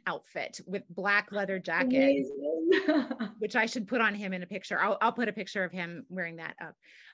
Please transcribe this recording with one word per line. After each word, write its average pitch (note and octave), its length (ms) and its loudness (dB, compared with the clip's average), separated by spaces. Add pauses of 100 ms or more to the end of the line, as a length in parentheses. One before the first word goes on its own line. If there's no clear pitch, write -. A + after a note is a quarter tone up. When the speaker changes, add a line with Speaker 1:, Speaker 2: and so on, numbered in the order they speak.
Speaker 1:
outfit - 580 -6
with G3 240 -6
black G3+ 420 2
leather G3 280 -2
jacket, C4 640 4
Speaker 2:
Amazing. D#4+ 1080 2
<laughs> - 40 -20
Speaker 1:
which G#3+ 180 -4
I C4 120 4
should A3+ 200 -4
put B3 140 2
on G#3+ 140 2
him G3+ 180 -4
in F3+ 80 -4
a F3 60 -10
picture. F#3+ 320 -4
I'll, F#3+ 200 2
I'll A3 140 4
put A#3 160 0
a G3+ 40 -2
picture G3+ 300 -4
of F3 80 -4
him E3+ 380 -8
wearing E3+ 280 -6
that D#3+ 220 -10
up, E3 160 -12 (380)